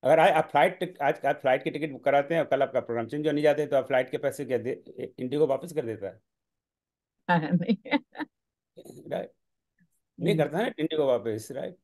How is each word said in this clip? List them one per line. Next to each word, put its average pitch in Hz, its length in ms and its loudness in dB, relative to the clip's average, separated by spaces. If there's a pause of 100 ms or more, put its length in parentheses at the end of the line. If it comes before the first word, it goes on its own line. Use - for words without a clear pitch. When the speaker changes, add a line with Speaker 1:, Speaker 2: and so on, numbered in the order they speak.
Speaker 1:
अगर 151 160 6
आज 175 120 8
आप 156 200 2
flight 175 280 4
टिक-, 175 220 -8
आज 143 240 0
आप 143 100 2
फ्लाइट 135 280 0
की 160 60 -4
ticket 151 220 -6
book 127 120 -16
कराते 143 300 2
हैं 160 80 2
और 139 60 -2
कल 139 140 2
आपका 131 180 0
program 117 280 -4
change 147 200 -4
होने 147 140 0
जाते 147 200 4
हैं, 147 100 -2
तो 139 60 4
आप 127 100 0
flight 131 220 2
के 143 80 -6
पैसे 135 280 -4
क्या 123 120 -2
दे, 113 260 -4 (360)
इंडिगो 143 280 0
वापस 143 260 -4
कर 147 120 -4
देता 104 220 -8
है? 90 140 -14 (1080)
Speaker 2:
हाँ, 175 100 4
नहीं। 175 380 2 (1300)
Speaker 1:
Right? - 220 -6 (880)
नहीं 170 140 0
Speaker 2:
हम्म। 156 100 2
Speaker 1:
करता 143 140 -2
है 214 60 0
ना 254 160 -4
इंडिगो 156 260 0
वापस, 110 460 0
right? 175 320 -10